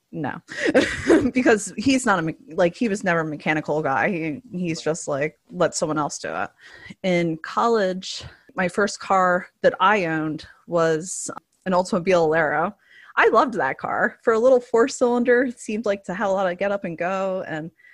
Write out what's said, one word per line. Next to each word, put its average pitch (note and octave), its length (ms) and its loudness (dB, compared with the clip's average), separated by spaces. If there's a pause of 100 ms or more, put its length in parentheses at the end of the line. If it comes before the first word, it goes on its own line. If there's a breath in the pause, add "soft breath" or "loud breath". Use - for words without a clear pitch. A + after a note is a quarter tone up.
(100)
no." D#3 360 -8
<laughs> - 880 2
Because A#3 440 2
he's C4 280 0
not G3+ 140 2
a E3 40 0
me-, D#3+ 140 -4 (140)
like, F3 240 2
he A#3+ 140 -2
was G3 160 -4
never E3+ 160 2
a D#3 40 -2
mechanical D#3 560 -2
guy. C#3 300 0
He, D#3 400 -4
he's F3 300 -4
just D#3 260 -4
like, D3 320 -4 (140)
"Let F3 240 0
someone D#3 220 -2
else C#3+ 200 -4
do D2+ 160 -8
it." F#2 160 -6 (540 loud breath)
In F3 340 0
college, G#3 840 -2 (300 loud breath)
my F#3 120 -2
first G3+ 320 -2
car F#3 480 2 (160)
that E3+ 160 4
I F#3+ 280 4
owned D#3 400 -4 (200 loud breath)
was E3 640 -2 (340)
an F#3 80 -4
Oldsmobile F3+ 560 2
Alero. D#3 460 0 (400 loud breath)
I D#4 140 4
loved B3 260 4
that C#3 240 -2
car. E3+ 440 -2
For A#3 100 2
a A3 60 2
little B3 220 6
four-cylinder, B3 840 2
it A#3+ 160 -6
seemed A3 260 -6
like G3+ 180 -2
to F3+ 100 -6
have G3+ 140 -2
a F#3+ 40 0
lot F#3+ 180 0
of F3 80 -6
get G3+ 140 -2
up G3+ 120 -4
and E3+ 140 -8
go. F#3+ 480 -4
And, D#3 240 -8 (240 soft breath)